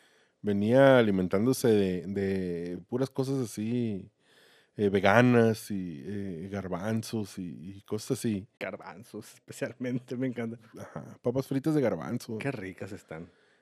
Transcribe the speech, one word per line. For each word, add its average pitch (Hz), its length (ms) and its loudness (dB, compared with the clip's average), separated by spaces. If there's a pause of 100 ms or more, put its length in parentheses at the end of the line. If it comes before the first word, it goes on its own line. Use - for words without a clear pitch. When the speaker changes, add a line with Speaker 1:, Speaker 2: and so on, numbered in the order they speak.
(420)
Speaker 1:
venía 117 560 6
alimentándose 104 680 2
de, 92 400 4
de 92 680 -4 (100)
puras 127 240 -4
cosas 135 260 -4
así, 113 720 -4 (680)
eh, 104 140 2
veganas 113 800 6
y, 90 340 -6
eh, 98 480 -8
garbanzos 101 840 -6
y, 90 400 -12
y 98 60 -20
cosas 107 340 -6
así. 107 300 -4 (120)
Speaker 2:
Garbanzos, 104 760 -12
especialmente, 127 840 -8
me 127 100 -2
encanta. 113 300 -6 (220)
Speaker 1:
Ajá, - 420 -14
papas 127 260 -2
fritas 139 280 0
de 147 60 4
garbanzo. 107 580 -2
Speaker 2:
Qué 135 120 -4
ricas 98 400 -10
están. 87 380 -14 (320)